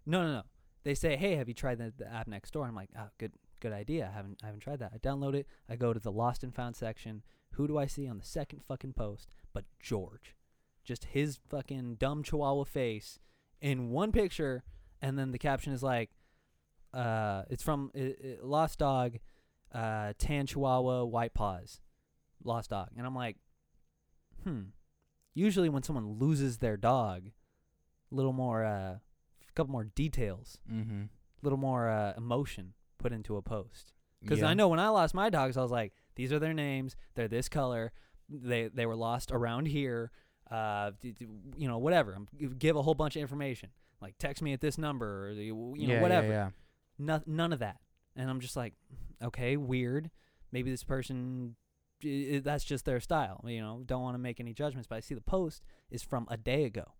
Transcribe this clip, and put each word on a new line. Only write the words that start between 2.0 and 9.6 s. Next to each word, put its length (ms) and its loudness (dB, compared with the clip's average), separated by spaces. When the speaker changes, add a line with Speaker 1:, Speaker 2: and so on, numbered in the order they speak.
Speaker 1:
app 160 -6
Nextdoor?" 400 -6
I'm 80 -6
like, 220 -10
"Ah, 200 -10
good, 160 -8
good 120 -4
idea. 380 -2
I 40 -8
haven't, 280 -10
I 40 -10
haven't 140 -10
tried 180 -6
that." 140 -8
I 40 -12
download 380 0
it. 120 0
I 60 -6
go 180 2
to 60 0
the 120 -4
lost 320 0
and 100 -8
found 220 -6
section. 480 -8
Who 140 0
do 100 2
I 80 2
see 220 -4
on 100 -6
the 80 -10
second 420 -8
fucking 260 -8
post 400 -4
but 120 -6